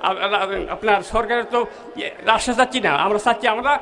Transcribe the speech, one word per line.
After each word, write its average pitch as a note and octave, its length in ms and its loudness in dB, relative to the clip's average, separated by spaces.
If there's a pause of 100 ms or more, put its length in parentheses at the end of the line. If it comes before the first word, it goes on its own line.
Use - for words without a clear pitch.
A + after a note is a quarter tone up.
আ-, F#3+ 120 0
আ-, G3 580 -2
আপনার G3+ 300 2
সরকারের A3+ 500 -2
তো A#3+ 140 0 (320)
ইয়ে, - 140 -8 (140)
রাষ্ট্র A3+ 280 2
চাচ্ছি - 280 2
না, E3 100 4
আমরা F#3 280 2
চাচ্ছি, A#3 280 0
আমরা, B3 340 2